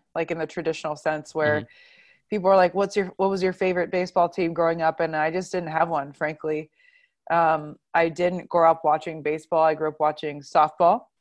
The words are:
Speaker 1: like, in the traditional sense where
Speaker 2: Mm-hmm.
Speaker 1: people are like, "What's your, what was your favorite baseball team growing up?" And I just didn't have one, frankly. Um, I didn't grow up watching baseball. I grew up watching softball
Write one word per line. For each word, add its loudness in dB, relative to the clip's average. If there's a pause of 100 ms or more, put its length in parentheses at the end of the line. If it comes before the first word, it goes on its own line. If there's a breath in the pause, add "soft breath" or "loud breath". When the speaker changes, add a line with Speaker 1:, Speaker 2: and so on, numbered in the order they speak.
(140)
Speaker 1:
like, -4
in -6
the -4
traditional -6
sense -6
where 0
Speaker 2:
Mm-hmm. -8 (640 soft breath)
Speaker 1:
people 0
are 6
like, 4
"What's -2
your, 0 (100)
what 2
was -4
your 0
favorite 0
baseball 2
team -2
growing 0
up?" 0
And -2
I 0
just -6
didn't -4
have 0
one, -4
frankly. -6 (600 soft breath)
Um, 0 (180)
I 2
didn't -4
grow 4
up 0
watching -2
baseball. -2
I 4
grew -4
up -8
watching -2
softball 2 (140)